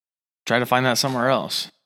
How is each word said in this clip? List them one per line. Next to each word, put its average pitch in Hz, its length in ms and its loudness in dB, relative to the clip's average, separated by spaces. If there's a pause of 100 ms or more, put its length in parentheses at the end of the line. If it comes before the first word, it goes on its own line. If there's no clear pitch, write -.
(460)
Try 117 120 2
to 123 80 0
find 127 200 2
that 120 120 2
somewhere 127 320 0
else. - 400 -2 (160)